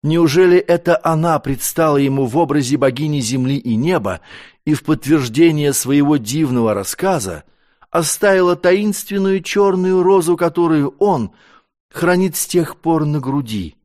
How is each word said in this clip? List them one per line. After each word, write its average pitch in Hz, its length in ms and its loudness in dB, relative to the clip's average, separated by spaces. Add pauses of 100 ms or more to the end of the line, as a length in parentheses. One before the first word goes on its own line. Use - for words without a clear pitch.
Неужели 170 540 4
это 170 460 0
она 160 360 0
предстала 143 580 -2
ему 139 280 0
в 120 120 -2
образе 143 400 0
богини 139 420 -2
земли 131 380 -2
и 120 180 -4
неба 117 460 -2 (440)
и 151 80 0
в 143 100 -4
подтверждение 147 880 0
своего 143 440 2
дивного 120 560 -2
рассказа 101 720 -4 (460)
оставила 180 680 2
таинственную 196 840 0
чёрную 185 600 0
розу, 175 360 2
которую 160 640 0
он 165 320 0 (580)
хранит 180 480 0
с - 100 -6
тех 170 300 -2
пор 156 280 -2
на 147 140 -2
груди? 120 640 -6